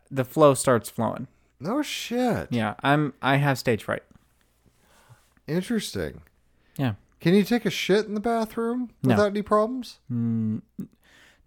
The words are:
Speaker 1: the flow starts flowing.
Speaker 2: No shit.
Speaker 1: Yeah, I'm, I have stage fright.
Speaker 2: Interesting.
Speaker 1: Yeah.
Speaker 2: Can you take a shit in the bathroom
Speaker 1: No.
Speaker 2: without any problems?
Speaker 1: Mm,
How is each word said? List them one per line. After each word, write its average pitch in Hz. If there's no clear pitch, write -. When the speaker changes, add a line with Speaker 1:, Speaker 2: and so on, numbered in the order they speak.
Speaker 1:
the 135
flow 147
starts 123
flowing. 113
Speaker 2:
No 220
shit. 240
Speaker 1:
Yeah, 107
I'm, 147
I 135
have 139
stage 113
fright. -
Speaker 2:
Interesting. 135
Speaker 1:
Yeah. 127
Speaker 2:
Can 170
you 202
take 233
a 202
shit 202
in 202
the 214
bathroom 226
Speaker 1:
No. 127
Speaker 2:
without 104
any -
problems? 196
Speaker 1:
Mm, 113